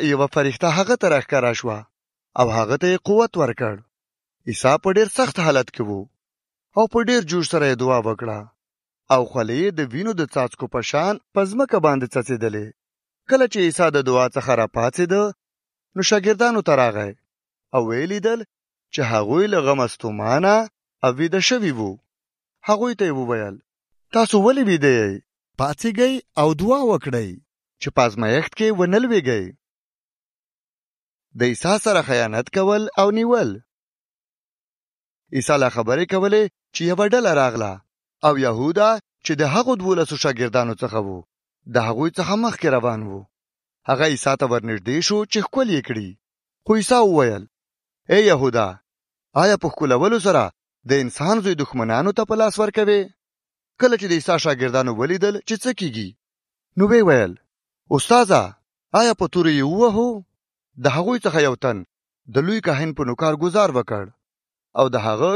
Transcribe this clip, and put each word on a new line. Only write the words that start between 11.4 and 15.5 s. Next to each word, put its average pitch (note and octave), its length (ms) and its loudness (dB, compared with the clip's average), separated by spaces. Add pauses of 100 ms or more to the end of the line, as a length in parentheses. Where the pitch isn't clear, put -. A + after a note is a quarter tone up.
ځمکه A#3 340 -2
باندې C#3 280 0
څڅېدلې. A2 600 -4 (640)
کله C4 180 4
چې G#3+ 120 -4
عیسی E3+ 300 2
د C#3+ 160 0
دعا B2+ 240 4
څخه B2+ 240 -4
راپاڅېده، B2+ 720 0 (720)